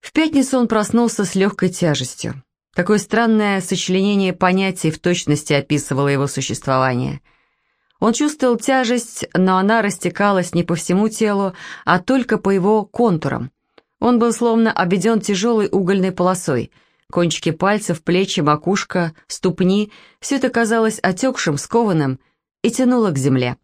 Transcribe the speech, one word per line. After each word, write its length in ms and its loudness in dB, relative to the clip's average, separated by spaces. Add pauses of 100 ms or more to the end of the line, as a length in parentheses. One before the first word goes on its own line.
В 120 -20
пятницу 460 2
он 80 2
проснулся 600 0
с 80 -8
легкой 340 0
тяжестью. 720 -4 (320)
Такое 220 0
странное 640 0
сочленение 720 0
понятий 580 0
в 80 -8
точности 540 -2
описывало 560 0
его 180 0
существование. 920 -2 (800)
Он 140 2
чувствовал 420 0
тяжесть, 760 -2
но 240 2
она 240 2
растекалась 720 -2
не 80 2
по 120 -2
всему 360 0
телу, 420 0 (320)
а 140 2
только 400 0
по 100 -2
его 380 2
контурам. 640 -2 (500)
Он 180 4
был 140 2
словно 400 2
обведен 480 2
тяжелой 500 0
угольной 400 0
полосой. 600 -2 (420)
Кончики 380 0
пальцев, 520 -2
плечи, 380 0
макушка, 720 0 (140)
ступни — 680 0 (280)
все 160 -4
это 120 0
казалось 540 0
отекшим, 560 -2
скованным 640 0 (420)
и 80 2
тянуло 400 2
к 80 -2
земле. 460 0